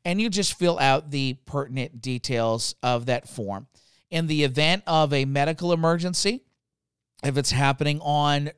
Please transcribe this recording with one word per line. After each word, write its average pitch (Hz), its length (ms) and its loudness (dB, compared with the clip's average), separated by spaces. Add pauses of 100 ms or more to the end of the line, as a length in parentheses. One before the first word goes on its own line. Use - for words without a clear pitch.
and 180 160 0
you 226 80 0
just 190 300 -2
fill 175 200 2
out 139 320 4
the 135 260 -2 (100)
pertinent 131 560 -6
details 117 800 -2
of 120 240 0
that 120 200 -2
form. 98 400 -8 (440)
In 165 160 -2
the 151 180 2
event 151 420 2
of 156 260 2
a 139 120 2
medical 147 480 0
emergency, 175 720 0 (800)
if 139 140 0
it's 135 140 0
happening 139 500 2
on 147 560 0